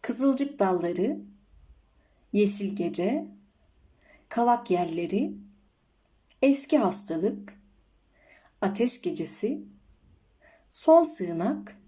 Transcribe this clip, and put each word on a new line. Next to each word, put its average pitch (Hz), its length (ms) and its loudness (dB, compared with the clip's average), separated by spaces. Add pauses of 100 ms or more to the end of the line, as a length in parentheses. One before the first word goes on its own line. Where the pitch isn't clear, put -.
Kızılcık 269 580 0
Dalları, 180 600 0 (1120)
Yeşil 202 420 0
Gece, 190 520 -2 (1000)
Kavak 240 420 2
Yelleri, 175 640 -2 (1080)
Eski 277 360 4
Hastalık, 202 760 -2 (1080)
Ateş 202 400 -2
Gecesi, 180 640 -4 (1040)
Son 330 340 6
Sığınak 185 760 -4 (100)